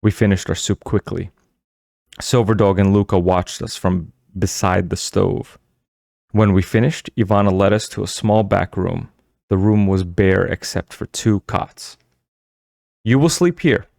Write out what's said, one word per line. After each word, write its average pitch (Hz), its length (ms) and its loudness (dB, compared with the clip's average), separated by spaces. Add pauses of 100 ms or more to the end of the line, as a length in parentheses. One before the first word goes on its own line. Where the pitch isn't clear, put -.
We 107 100 0
finished 101 380 0
our - 60 -2
soup - 280 -6
quickly. 90 460 -6 (880)
Silver 113 360 0
Dog 98 240 2
and 98 140 4
Luca 101 260 2
watched 90 420 0
us - 140 -10
from 90 360 -2 (260)
beside 92 520 -2
the - 80 -4
stove. - 600 -4 (720)
When 107 220 2
we 92 80 4
finished, 117 560 -2
Ivana 101 340 2
led 98 220 2
us 107 160 -2
to - 140 -8
a 101 40 -6
small 110 360 0
back 98 340 -2
room. 87 320 -6 (400)
The 101 80 0
room 104 280 4
was 95 180 2
bare 92 420 2
except - 480 -8
for - 120 -12
two 104 360 -2
cots. - 560 -10 (1040)
You 120 160 2
will 156 100 4
sleep 175 300 0
here 131 280 0 (120)